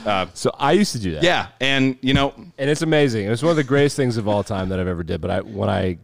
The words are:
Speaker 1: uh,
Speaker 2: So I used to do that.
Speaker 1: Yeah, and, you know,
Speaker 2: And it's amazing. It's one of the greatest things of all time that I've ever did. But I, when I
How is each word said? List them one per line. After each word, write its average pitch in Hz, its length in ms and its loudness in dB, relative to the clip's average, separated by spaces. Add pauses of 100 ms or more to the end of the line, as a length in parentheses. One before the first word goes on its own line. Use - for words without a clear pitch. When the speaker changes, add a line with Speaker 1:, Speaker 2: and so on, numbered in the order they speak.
Speaker 1:
uh, 95 260 0
Speaker 2:
So - 260 -4
I 143 140 2
used 202 200 4
to 127 80 -6
do 92 140 -2
that. 76 100 -2
Speaker 1:
Yeah, 160 240 0 (120)
and, 135 400 2
you 131 140 0
know, 139 180 2 (240)
Speaker 2:
And 139 140 -2
it's 151 100 0
amazing. 143 480 2
It's 113 140 -2
one 165 80 2
of 165 60 2
the 151 80 0
greatest 139 320 2
things 123 220 0
of 104 100 -2
all 101 160 2
time 95 260 -4
that 95 100 -2
I've 90 80 -2
ever 87 140 -4
did. 85 180 -4
But 90 100 -4
I, 95 100 -2
when 101 280 -4
I 95 360 0